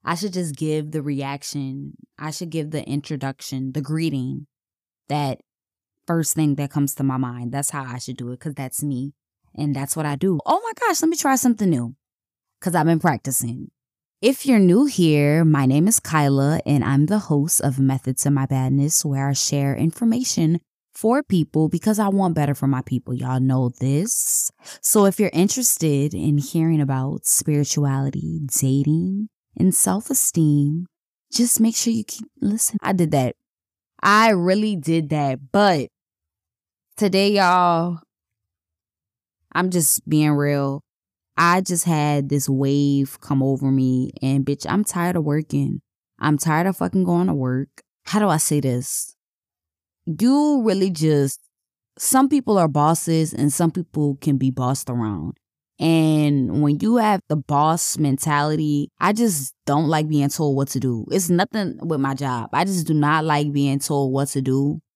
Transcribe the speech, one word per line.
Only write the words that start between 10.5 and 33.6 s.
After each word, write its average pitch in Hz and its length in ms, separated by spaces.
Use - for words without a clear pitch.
my 453 160
gosh, 403 220
let 320 80
me 330 80
try 269 180
something 220 340
new, 123 280
'cause 180 140
I've 160 100
been 165 120
practicing. 127 720
If 262 240
you're 254 120
new 190 280
here, 156 580
my 147 220
name 151 240
is 226 100
Kyla, 143 640
and 139 160
I'm 139 260
the 208 120
host 151 400
of 131 180
Method 131 420
to 143 120
My 135 140
Badness, 139 580
where 139 240
I 139 60
share 139 420
information 175 840
for 247 320
people 156 460
because 208 280
I 208 120
want 190 260
better 147 180
for 135 140
my 131 140
people. 123 320
Y'all 127 260
know 131 300
this. - 720
So 208 240
if 190 120
you're 208 140
interested 156 840
in 147 260
hearing 160 420
about 135 440
spirituality, 147 1160
dating, 156 680
and 185 180
self-esteem, 160 1120
just 240 300
make 220 160
sure 233 160
you 220 100
keep - 240
listening. 208 400
I - 100
did 175 200
that. 131 260